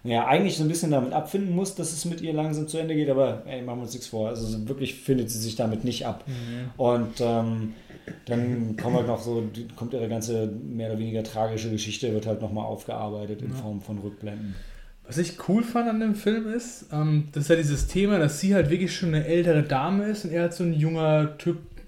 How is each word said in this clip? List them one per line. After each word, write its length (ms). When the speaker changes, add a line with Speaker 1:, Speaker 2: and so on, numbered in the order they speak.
Speaker 1:
naja, 240
eigentlich 280
so 80
ein 40
bisschen 240
damit 220
abfinden 420
muss, 180
dass 200
es 120
mit 160
ihr 120
langsam 340
zu 100
Ende 160
geht, 160
aber 380
ey, 160
machen 160
wir 40
uns 100
nichts 140
vor. 220
Also 160
so 220
wirklich 280
findet 360
sie 80
sich 160
damit 280
nicht 220
ab. 220
Speaker 2:
Mhm. 500
Speaker 1:
Und, 440
ähm, 520
dann 520
kommt 200
halt 100
noch 120
so, 220
kommt 180
ihre 140
ganze 380
mehr 460
oder 80
weniger 240
tragische 480
Geschichte, 420
wird 140
halt 120
nochmal 260
aufgearbeitet 760
in 80
Speaker 2:
Ja. 60
Speaker 1:
Form 260
von 160
Rückblenden. 560
Speaker 2:
Was 100
ich 200
cool 160
fand 240
an 120
dem 160
Film 360
ist, 400
ähm, 400
das 120
ist 60
ja 60
dieses 320
Thema, 300
dass 220
sie 160
halt 160
wirklich 240
schon 180
eine 120
ältere 380
Dame 420
ist 200
und 60
er 120
halt 100
so 100
ein 100
junger 640
Typ, 200